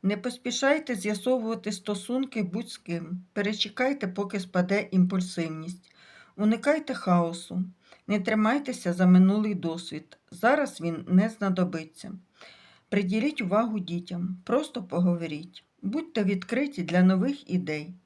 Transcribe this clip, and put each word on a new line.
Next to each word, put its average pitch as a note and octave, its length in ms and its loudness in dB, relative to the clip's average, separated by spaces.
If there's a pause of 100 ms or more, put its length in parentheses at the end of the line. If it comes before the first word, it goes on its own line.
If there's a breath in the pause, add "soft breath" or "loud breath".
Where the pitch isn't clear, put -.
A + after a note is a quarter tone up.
Не G3 140 2
поспішайте B3+ 760 -2
з'ясовувати G#3+ 760 -2
стосунки A#3 680 -4
будь F3+ 260 -4
з - 100 -16
ким. E3+ 420 -6 (120)
Перечекайте, G#3+ 760 -2
поки G3 320 -4
спаде F#3 500 0
імпульсивність. F3+ 1040 0 (420 loud breath)
Уникайте B3 580 2
хаосу. F3 680 0 (420 soft breath)
Не G3+ 140 0
тримайтеся A3 720 0
за F3+ 140 4
минулий F#3+ 480 8
досвід. E3 640 -6 (120)
Зараз C#4 500 0
він E3 280 -4
не F#3+ 200 6
знадобиться. F3+ 840 -4 (760 loud breath)
Приділіть G#3+ 520 0
увагу G#3+ 380 0
дітям. F3 680 -6
Просто B3+ 380 -2
поговоріть. E3+ 840 -2 (180)
Будьте A3+ 420 -2
відкриті G3+ 580 -2
для F3+ 200 4
нових F#3+ 480 2
ідей. F3 440 -4 (120)